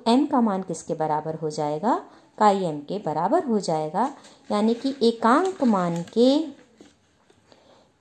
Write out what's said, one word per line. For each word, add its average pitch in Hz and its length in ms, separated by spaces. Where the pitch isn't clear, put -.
M 269 240
का 254 100
मान 196 200
किसके 170 320
बराबर 156 420
हो 156 140
जाएगा, 156 500
chi 208 160
M 151 240
के 190 120
बराबर 185 440
हो 226 160
जाएगा। 180 520
यानी 214 220
कि 269 300
एकांक 247 600
मान 180 380
के 262 300